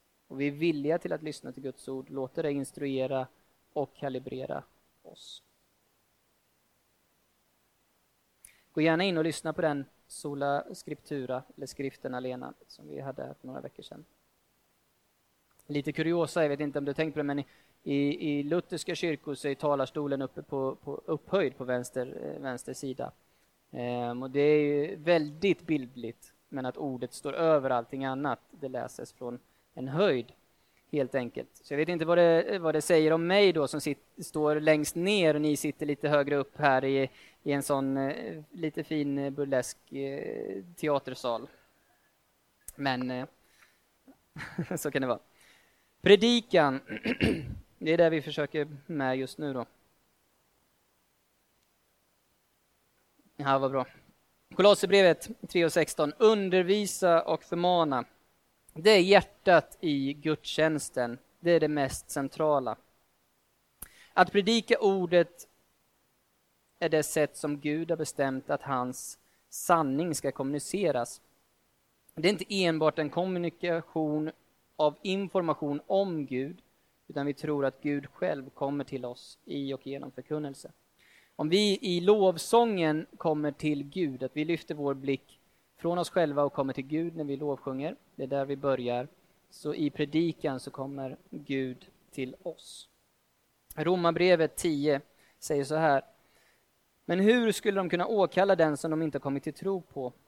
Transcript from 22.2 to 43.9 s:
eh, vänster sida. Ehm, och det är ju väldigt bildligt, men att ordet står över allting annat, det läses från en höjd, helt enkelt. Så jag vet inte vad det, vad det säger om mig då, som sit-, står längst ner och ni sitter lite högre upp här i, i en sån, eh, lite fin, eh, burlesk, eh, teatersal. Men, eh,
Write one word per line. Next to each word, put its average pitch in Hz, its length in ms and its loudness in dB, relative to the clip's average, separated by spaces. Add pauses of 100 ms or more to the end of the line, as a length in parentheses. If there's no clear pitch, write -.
eh, 147 180 -10
vänster 131 320 -10
sida. 127 380 -8 (600)
Ehm, 123 520 -6
och 131 80 -10
det 139 80 0
är 151 200 6
ju 147 360 0
väldigt 156 640 2
bildligt, 123 720 -6 (160)
men 131 160 -8
att 123 120 -6
ordet 131 360 -6
står - 200 -8
över 151 360 4
allting 127 360 -2
annat, 135 340 -4 (120)
det 139 180 -12
läses 123 440 -10
från 123 260 -12 (340)
en 127 140 -10
höjd, 143 440 0 (600)
helt 139 240 -2
enkelt. 123 380 -6
Så - 200 -12
jag 139 40 -4
vet 160 120 0
inte 165 160 -2
vad 170 120 4
det, 175 420 4
vad 156 160 0
det 156 60 2
säger 156 320 4
om 165 140 0
mig 190 260 6
då, 147 140 0
som 151 120 -4
sit-, - 440 -8
står 151 360 0
längst 151 360 2
ner 175 400 4
och 151 60 0
ni 151 160 2
sitter 151 280 -6
lite 147 240 -2
högre 143 260 2
upp 139 220 -4
här 135 280 4
i, 135 240 0 (340)
i 143 80 -2
en 143 120 0
sån, 135 340 0
eh, 143 540 -6
lite 160 320 -6
fin, 143 340 -4
eh, 139 120 -4
burlesk, 139 640 -4
eh, 139 720 -8 (120)
teatersal. 127 720 -2 (1300)
Men, 127 360 -4
eh, 127 140 -6 (720)